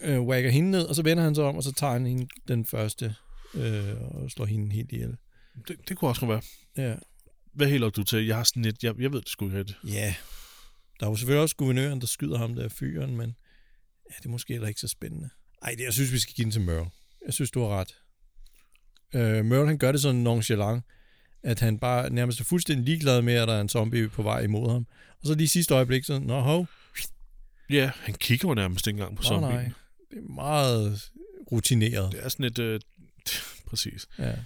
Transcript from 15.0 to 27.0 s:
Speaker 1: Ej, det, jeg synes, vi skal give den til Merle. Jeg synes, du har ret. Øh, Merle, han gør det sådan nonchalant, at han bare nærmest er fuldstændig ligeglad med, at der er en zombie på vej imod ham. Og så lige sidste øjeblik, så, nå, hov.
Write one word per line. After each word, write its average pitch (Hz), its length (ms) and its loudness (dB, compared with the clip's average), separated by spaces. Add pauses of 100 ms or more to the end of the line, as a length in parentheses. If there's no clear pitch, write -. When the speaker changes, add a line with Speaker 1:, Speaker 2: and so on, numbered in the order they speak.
Speaker 1:
Ej, - 160 -6
det, 120 60 -8
jeg 127 100 -4
synes, 127 180 2
vi 127 80 2
skal - 160 -4
give 123 80 0
den 110 80 0
til 110 100 0
Merle. 82 280 0 (360)
Jeg 117 80 -4
synes, - 180 -2
du 123 100 -2
har 113 60 0
ret. 98 280 -2 (1160)
Øh, 110 320 2
Merle, 131 220 4
han 151 100 2
gør 131 140 4
det 143 100 2
sådan 135 200 2
nonchalant, 117 640 0 (600)
at 123 160 0
han 110 200 4
bare 123 300 0
nærmest 120 300 0
er 123 40 -4
fuldstændig 156 420 0
ligeglad 139 360 4
med, 120 120 4
at 117 140 4
der 113 60 2
er 104 80 2
en 104 80 -2
zombie 113 400 2
på 110 140 -4
vej 110 180 0
imod 107 300 2
ham. 120 160 0 (340)
Og 135 60 -4
så 151 60 2
lige 156 140 4
sidste 165 260 4
øjeblik, 131 320 4
så, 139 140 -2
nå, 135 200 -2
hov. 156 280 2 (1000)